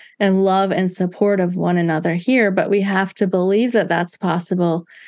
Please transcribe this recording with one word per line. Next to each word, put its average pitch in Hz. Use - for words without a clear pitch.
and 190
love 190
and 185
support 190
of 180
one 175
another 165
here. 220
But 190
we 202
have 196
to 202
believe 196
that 196
that's 170
possible, 175